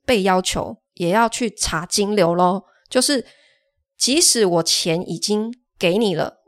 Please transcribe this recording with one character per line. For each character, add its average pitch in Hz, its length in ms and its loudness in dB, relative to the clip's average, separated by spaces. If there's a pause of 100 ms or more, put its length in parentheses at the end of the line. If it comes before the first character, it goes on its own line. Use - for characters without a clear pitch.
被 226 160 2
要 185 200 2
求 - 360 -6 (160)
也 170 160 -2
要 226 180 2
去 226 220 -4
查 170 360 -6
金 202 300 -2
流 170 180 4
咯， 180 300 2 (260)
就 254 120 0
是 285 240 0 (720)
即 277 240 2
使 233 240 4
我 170 180 2
钱 170 460 -2
已 165 100 -8
经 214 340 -2 (240)
给 180 200 0
你 214 180 0
了， - 320 -6